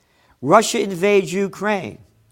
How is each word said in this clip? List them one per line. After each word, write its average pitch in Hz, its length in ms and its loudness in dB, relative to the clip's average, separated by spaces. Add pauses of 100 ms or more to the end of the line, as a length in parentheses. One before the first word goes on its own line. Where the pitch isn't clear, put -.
(400)
Russia 214 400 2
invades 190 520 0
Ukraine. 190 680 -4 (340)